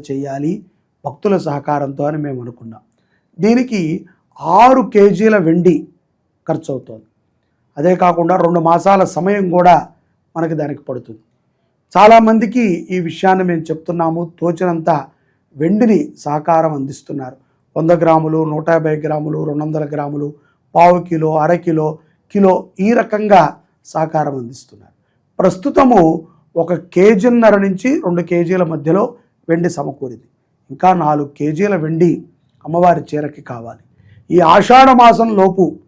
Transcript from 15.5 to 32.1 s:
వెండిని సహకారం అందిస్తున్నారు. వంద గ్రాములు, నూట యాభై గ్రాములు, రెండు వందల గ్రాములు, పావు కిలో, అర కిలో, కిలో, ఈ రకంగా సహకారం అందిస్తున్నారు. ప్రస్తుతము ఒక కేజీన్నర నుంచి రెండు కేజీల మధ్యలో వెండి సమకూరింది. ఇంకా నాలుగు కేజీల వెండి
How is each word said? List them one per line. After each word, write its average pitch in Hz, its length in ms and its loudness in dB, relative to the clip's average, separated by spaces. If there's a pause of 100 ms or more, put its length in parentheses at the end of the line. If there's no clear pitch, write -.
వెండిని 202 420 0 (260)
సహకారం 156 540 -2
అందిస్తున్నారు. 135 580 -12 (400)
వంద 160 160 0 (100)
గ్రాములు, 160 360 2 (140)
నూట 156 240 -6
యాభై 156 180 -2 (100)
గ్రాములు, 156 340 -6 (100)
రెండు 147 160 -6
వందల 156 200 -6 (100)
గ్రాములు, 147 340 -8 (460)
పావు 175 240 4 (100)
కిలో, 160 220 -2 (120)
అర 160 100 0 (120)
కిలో, 160 240 -2 (440)
కిలో, 190 220 4 (320)
ఈ - 20 2 (120)
రకంగా 208 420 2 (420)
సహకారం 156 520 -4
అందిస్తున్నారు. 117 580 -16 (440)
ప్రస్తుతము 240 600 2 (560)
ఒక 170 180 -2
కేజీన్నర 214 840 2
నుంచి 196 320 -2 (140)
రెండు 175 180 -2
కేజీల 170 400 -2
మధ్యలో 160 520 -2 (340)
వెండి 170 220 -2
సమకూరింది. 139 580 -12 (420)
ఇంకా 180 240 2
నాలుగు 151 340 -2 (100)
కేజీల 160 380 -2
వెండి 160 480 -2 (420)